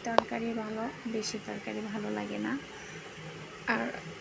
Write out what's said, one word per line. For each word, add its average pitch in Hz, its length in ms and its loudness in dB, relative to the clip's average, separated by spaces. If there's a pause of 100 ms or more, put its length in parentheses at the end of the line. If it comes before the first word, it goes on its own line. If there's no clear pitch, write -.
তরকারি 226 480 6
ভালো, 220 360 0 (180)
বেশি 220 400 0
তরকারি 214 340 -2
ভালো 208 300 0
লাগে 208 280 0
না। 220 200 2 (1080)
আর 233 200 4 (340)